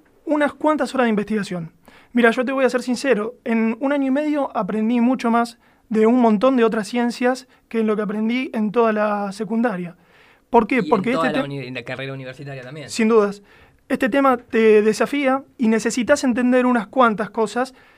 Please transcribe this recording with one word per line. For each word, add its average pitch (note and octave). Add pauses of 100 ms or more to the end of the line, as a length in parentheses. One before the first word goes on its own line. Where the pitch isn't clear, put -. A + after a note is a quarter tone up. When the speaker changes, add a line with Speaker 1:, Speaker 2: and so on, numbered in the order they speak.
(260)
Speaker 1:
unas D4
cuantas D4+
horas B3
de A#3
investigación. G3+ (400)
Mira, A#3
yo B3+
te C4+
voy C4+
a B3
ser B3
sincero, A#3+
en A3+
un C#4
año C#4
y C4+
medio D4
aprendí G#3+
mucho A#3+
más A#3 (300)
de A3
un A#3+
montón A#3
de A#3
otras A3+
ciencias A#3+ (200)
que A3+
en A3
lo G#3+
que G#3+
aprendí A3
en G#3+
toda A3+
la G#3
secundaria. G3+ (520)
¿Por A#3
qué? A3+
Speaker 2:
Y B3+
en A#3
Speaker 1:
Porque A3+
Speaker 2:
toda -
Speaker 1:
este -
Speaker 2:
la C3+
Speaker 1:
te- C#3+
Speaker 2:
uni-, C#3
en B2+
la B2
carrera C3
universitaria C3+
también. B2+
Speaker 1:
Sin A3
dudas. G3+ (460)
Este C4+
tema C4+
te A3
desafía C4 (140)
y A#3
necesitas A3+
entender B3
unas A#3+
cuantas A3+
cosas A#3 (240)